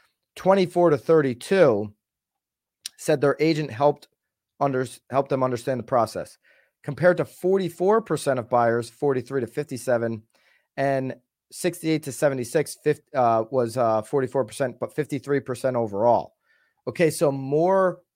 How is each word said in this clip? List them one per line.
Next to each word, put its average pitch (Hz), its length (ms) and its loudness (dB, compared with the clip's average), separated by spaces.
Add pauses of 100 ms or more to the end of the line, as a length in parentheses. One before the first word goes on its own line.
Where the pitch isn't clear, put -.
(360)
twenty-four 175 560 2
to 143 60 2
thirty-two, 135 960 2 (1040)
said 151 240 0
their 139 180 2
agent 151 320 0
helped 143 360 0 (520)
under-, 127 280 -2 (220)
helped 135 200 -2
them 131 140 0
understand 123 360 -2
the 110 40 -8
process, 113 540 -2 (460)
compared 160 340 2
to 151 80 -2
forty-four 190 760 0
percent 139 380 -2
of 110 100 -8
buyers, 117 400 2
forty-three 135 520 -4
to 110 60 -4
fifty-seven, 117 720 -4 (560)
and 135 380 -2 (340)
sixty-eight 160 540 -4
to 135 80 -8
seventy-six, 139 720 -2
fif-, 151 160 0 (160)
uh, 113 360 2
was, 120 260 0
uh, 110 240 2
forty-four 131 420 -2
percent, 123 380 -6
but - 120 -6
fifty-three 139 460 -4
percent 127 380 -4
overall. 110 560 2 (540)
Okay, 156 220 2
so 151 220 0
more 160 680 0 (160)